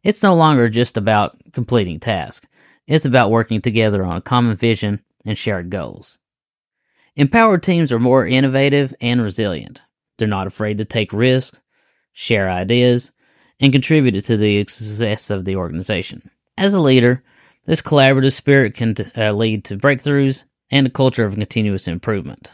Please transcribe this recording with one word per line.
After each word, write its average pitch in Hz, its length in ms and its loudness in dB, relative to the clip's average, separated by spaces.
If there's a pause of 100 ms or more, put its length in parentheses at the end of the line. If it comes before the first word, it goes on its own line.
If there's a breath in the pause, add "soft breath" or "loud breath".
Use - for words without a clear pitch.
It's 208 220 -2
no 190 100 4
longer 151 340 4
just 117 280 -2
about 104 400 0 (160)
completing 104 480 -2
tasks. 87 440 -6 (440 soft breath)
It's 156 180 0
about 123 240 4
working 113 300 0
together 107 420 0
on 87 140 -4
a 92 40 -6
common 120 360 0
vision 104 480 -2 (200)
and 107 140 -6
shared 90 320 -6
goals. 73 480 -12 (960)
Empowered 196 480 2
teams 170 300 0
are 113 80 0
more 123 260 2
innovative 135 760 0
and 120 220 0
resilient. 95 600 -6 (360)
They're 110 80 -2
not 98 220 -2
afraid 107 300 -6
to 110 60 -6
take 110 280 -4
risks, 127 480 0 (520)
share 98 380 -2
ideas, 120 600 0 (480)
and 139 120 4
contribute 131 520 2
to 117 120 0
the 104 300 0
success 107 640 -6
of 95 140 -4
the 95 100 -4
organization. 87 760 -6 (300)
As 196 160 2
a 190 60 2
leader, 127 420 4 (440 soft breath)
this 160 160 -2
collaborative 135 500 4
spirit 139 420 2
can, 113 220 -2 (200)
uh, 107 140 0
lead 110 360 -2
to 101 100 -10
breakthroughs 139 680 0 (300)
and 135 160 4
a - 20 -2
culture 131 340 0
of 101 120 -4
continuous 104 500 -4
improvement. 92 680 -6